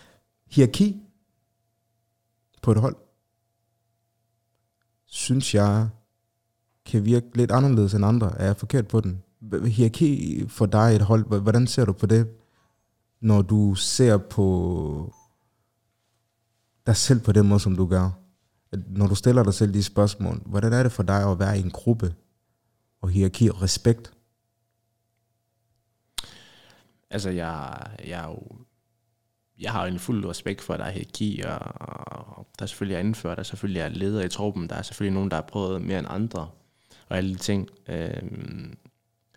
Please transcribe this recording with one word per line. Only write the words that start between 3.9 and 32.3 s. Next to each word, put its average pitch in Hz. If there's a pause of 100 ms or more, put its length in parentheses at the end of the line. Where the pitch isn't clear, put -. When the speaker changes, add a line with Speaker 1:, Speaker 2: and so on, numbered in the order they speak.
Speaker 1:
Synes -
jeg 104 (960)
kan 107
virke 120 (100)
lidt 120
anderledes 117
end 101
andre. 110
Er 92
jeg 101
forkert 110
på 113
den? 95 (300)
H-, 90
hierarki 113
for 113
dig 110
et 101
hold, 110
h-, 101
hvordan 113
ser 120
du 98
på 98
det, 110 (880)
når 107
du 101
ser 113
på 90 (1700)
dig 110
selv 123
på 104
den 101
måde, 101
som 95
du 92
gør? 92 (640)
At 101
når 98
du 98
stiller 123
dig 98
selv 101
de 101
spørgsmål, 101
hvordan 101
er 123
det 127
for -
dig 98
at 90
være 98
i 95
en 90
gruppe 113 (880)
og 95
hierarki 95
og 92
respekt? 113 (3000)
Speaker 2:
Altså, 98
jeg, 82 (300)
jeg 87
er 80
jo, - (1160)
jeg 104
har 92
jo 90
en 90
fuld 101
respekt 95
for, -
at 80
der -
er -
hierarki, -
og, - (800)